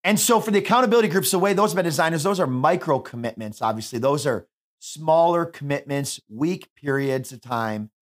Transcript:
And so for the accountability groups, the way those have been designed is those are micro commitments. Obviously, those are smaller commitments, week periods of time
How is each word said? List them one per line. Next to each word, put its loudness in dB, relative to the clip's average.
And 2
so 4
for -2
the 4
accountability 4
groups, 0
the 2
way 2
those 2
have -4
been 0
designed 0
is -2
those 0
are 2
micro 0
commitments. -8
Obviously, -4
those 0
are -2
smaller 2
commitments, -6
week -6
periods -2
of -20
time -4